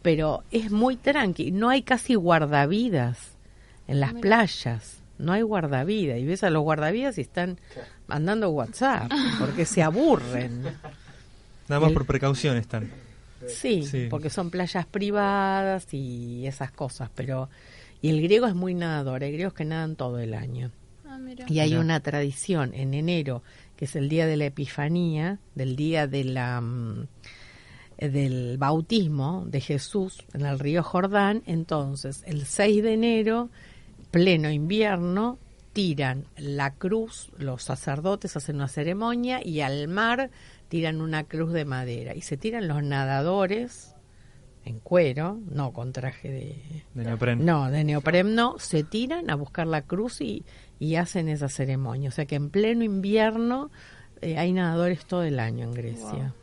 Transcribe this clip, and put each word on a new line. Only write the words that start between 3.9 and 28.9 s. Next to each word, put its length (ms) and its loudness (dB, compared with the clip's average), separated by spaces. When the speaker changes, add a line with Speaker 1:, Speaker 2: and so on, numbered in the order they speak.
Speaker 1:
las 140 0
Speaker 2:
Mira. 80 -8
Speaker 1:
playas, 760 2
no 160 0
hay 100 4
guardavidas, 760 0
y 80 -2
ves 160 0
a 80 4
los 140 4
guardavidas 540 0
y 20 -2
están 380 -4
mandando 420 0
WhatsApp, 600 0
porque 260 0
se 180 0
aburren. 800 2
Speaker 3:
Nada 120 2
más 100 8
Speaker 1:
El 40 4
Speaker 3:
por 120 2
precaución 500 2
están. 340 -4
Speaker 1:
Sí, 380 0
Speaker 3:
Sí. 260 -2
Speaker 1:
porque 200 -4
son 200 -4
playas 360 -2
privadas 1040 0
y 540 -6
esas 260 -6
cosas, 420 -8
pero, 340 -4
y 80 4
el 120 4
griego 240 6
es 80 2
muy 200 -2
nadador, 480 -2
hay 100 -4
griegos 220 -4
que 100 -6
nadan 320 -4
todo 220 -4
el 160 -4
año. 360 -6
Speaker 2:
Ah, 100 -14
mira. 300 -12
Speaker 1:
Y 120 2
hay 100 4
Speaker 3:
Mira. 100 4
Speaker 1:
una 200 2
tradición 720 -2
en 200 -4
enero, 480 -2
que 80 -6
es 120 -6
el 120 0
día 180 2
de 100 2
la 100 2
Epifanía, 920 -2
del 220 -2
día 300 2
de 180 0
la, 360 -2
mm, 460 -4
eh, 100 -2
del 500 0
bautismo 880 0